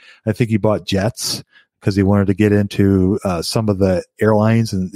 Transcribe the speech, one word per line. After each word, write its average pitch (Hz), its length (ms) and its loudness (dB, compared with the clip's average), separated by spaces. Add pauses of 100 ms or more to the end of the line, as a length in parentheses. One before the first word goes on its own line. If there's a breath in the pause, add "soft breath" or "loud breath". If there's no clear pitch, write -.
(280 loud breath)
I 110 40 0
think 107 200 -2
he 110 60 0
bought 101 280 0
Jets. - 580 -4 (420 soft breath)
'cause 104 100 0
he 101 60 2
wanted 101 240 2
to 98 80 0
get 104 180 2
into, 98 720 2
uh, 90 200 -4
some 110 260 -4
of 101 80 0
the 92 260 0 (160)
airlines 110 540 2
and 92 220 -4